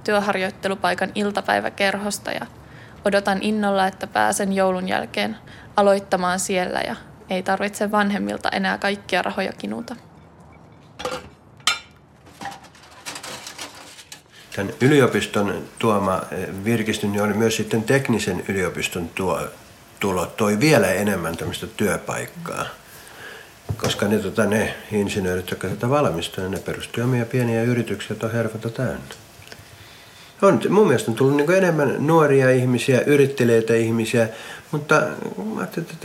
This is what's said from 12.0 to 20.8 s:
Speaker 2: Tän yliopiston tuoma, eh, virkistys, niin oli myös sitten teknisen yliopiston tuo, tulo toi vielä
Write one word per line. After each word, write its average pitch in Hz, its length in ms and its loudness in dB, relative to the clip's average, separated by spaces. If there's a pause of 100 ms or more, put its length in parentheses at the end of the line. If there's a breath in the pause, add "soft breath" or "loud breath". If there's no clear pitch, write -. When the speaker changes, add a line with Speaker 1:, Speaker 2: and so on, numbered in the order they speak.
Speaker 2:
Tän 98 240 -4
yliopiston 107 840 4 (160)
tuoma, 98 440 2 (100)
eh, 90 160 -6 (160)
virkistys, 107 460 0
niin 104 120 0
oli 104 120 2
myös 113 220 2
sitten 110 260 -2
teknisen 110 680 0
yliopiston 87 600 -4
tuo, 87 320 -2 (600)
tulo 92 260 0
toi 104 340 0
vielä 143 320 6